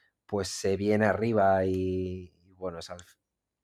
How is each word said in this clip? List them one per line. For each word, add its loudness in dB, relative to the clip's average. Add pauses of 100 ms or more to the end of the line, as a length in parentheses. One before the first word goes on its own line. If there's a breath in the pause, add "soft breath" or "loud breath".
(280 soft breath)
pues -2
se -2
viene 2
arriba 2
y, -4 (120)
y -20
bueno, -8
es -14
al -14
f-, -20 (460)